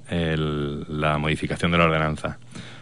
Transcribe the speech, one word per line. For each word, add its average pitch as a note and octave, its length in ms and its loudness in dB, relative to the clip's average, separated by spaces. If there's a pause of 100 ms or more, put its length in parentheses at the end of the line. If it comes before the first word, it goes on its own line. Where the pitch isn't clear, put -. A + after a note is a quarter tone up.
el, D2+ 800 0
la D2+ 280 0
modificación D#2 540 0
de E2+ 60 4
la E2+ 80 6
ordenanza. D#2 520 0 (440)